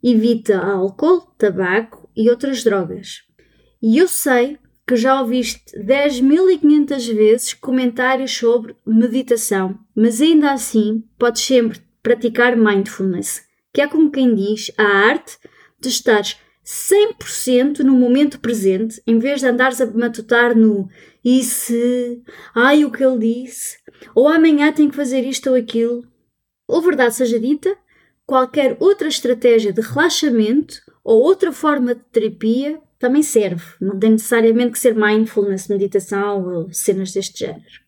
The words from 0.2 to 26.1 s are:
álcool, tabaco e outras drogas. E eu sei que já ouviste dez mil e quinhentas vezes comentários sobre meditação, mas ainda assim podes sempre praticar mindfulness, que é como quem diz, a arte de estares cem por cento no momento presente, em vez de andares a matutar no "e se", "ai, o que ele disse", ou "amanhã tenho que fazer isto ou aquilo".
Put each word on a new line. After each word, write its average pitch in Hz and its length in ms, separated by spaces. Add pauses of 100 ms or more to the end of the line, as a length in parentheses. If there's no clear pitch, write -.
álcool, 196 640 (160)
tabaco 190 760
e 220 140
outras 240 340
drogas. 190 600 (580)
E 226 160
eu 359 100
sei 269 500 (300)
que 254 80
já 262 240
ouviste 240 600
dez 269 400
mil 302 280
e 359 120
quinhentas 285 480
vezes 220 460
comentários 254 800
sobre 233 440 (100)
meditação, 220 960 (160)
mas 226 260
ainda 302 300
assim 220 520 (140)
podes 240 240
sempre 233 400 (220)
praticar 240 520
mindfulness, 196 840 (320)
que 285 80
é 285 60
como 311 240
quem 254 240
diz, 202 420
a 220 60
arte 208 560 (400)
de 262 100
estares 208 480 (260)
cem 415 500
por - 140
cento 262 560
no 269 100
momento 254 460
presente, 220 680
em 226 100
vez 269 220
de 262 80
andares 247 340
a 240 60
matutar 233 680
no 208 320 (360)
"e 254 200
se", 240 760 (320)
"ai, 285 320
o 247 60
que 262 120
ele 262 160
disse", 240 580 (360)
ou 254 140
"amanhã 311 440
tenho 302 180
que 277 60
fazer 262 260
isto 262 280
ou 254 60
aquilo". 240 480 (640)